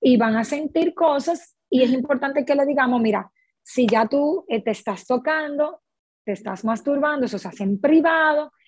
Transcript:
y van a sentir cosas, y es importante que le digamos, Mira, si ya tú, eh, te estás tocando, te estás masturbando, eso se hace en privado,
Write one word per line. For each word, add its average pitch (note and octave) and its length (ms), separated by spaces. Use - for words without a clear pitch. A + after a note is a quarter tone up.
y B3+ 160
van A3 180
a A3+ 80
sentir D#4 520
cosas, E4 600
y C4 140
es A#3+ 80
importante C4+ 520
que C#4 120
le C#4 100
digamos, B3+ 360
Mira, A3 300
si - 240
ya A3 220
tú, D4 400
eh, A3 160
te A3+ 80
estás G3 340
tocando, D4+ 760
te G3+ 60
estás G3+ 320
masturbando, C#4 600
eso G#3 140
se - 80
hace F#3+ 160
en G3 160
privado, D#4 720